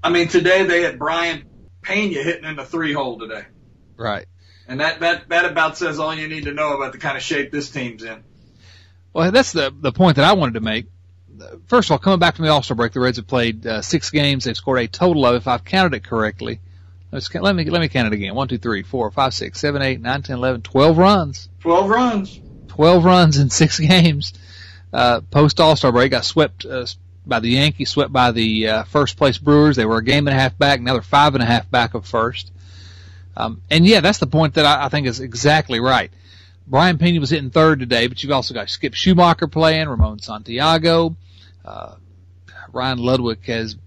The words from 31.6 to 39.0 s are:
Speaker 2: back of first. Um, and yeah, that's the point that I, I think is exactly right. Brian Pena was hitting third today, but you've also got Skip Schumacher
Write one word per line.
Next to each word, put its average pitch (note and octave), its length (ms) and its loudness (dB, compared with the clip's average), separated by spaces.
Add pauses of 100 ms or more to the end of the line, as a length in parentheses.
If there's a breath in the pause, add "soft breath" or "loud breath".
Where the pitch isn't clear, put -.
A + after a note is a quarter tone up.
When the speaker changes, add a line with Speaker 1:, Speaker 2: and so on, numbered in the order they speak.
Speaker 2:
back A#2+ 240 0
of G#2 140 -10
first. A#2 440 -4 (840 soft breath)
Um, - 340 -8
and D#3+ 160 4
yeah, G#3 140 6
that's F3+ 180 0
the D#3+ 80 -2
point D#3 300 0
that D3+ 100 2
I, C#3+ 200 2
I C#3+ 40 -4
think D3 160 -4
is A#2+ 140 -4
exactly C3 600 0
right. A#2+ 300 0 (560 soft breath)
Brian D#3 320 2
Pena E3+ 220 2
was C3+ 100 -2
hitting C#3 220 -4
third D#3 280 4
today, A#2+ 280 0
but B2 160 -8
you've C#3 80 -4
also C3 240 -2
got G#2+ 160 -8
Skip - 240 -8
Schumacher F3 500 4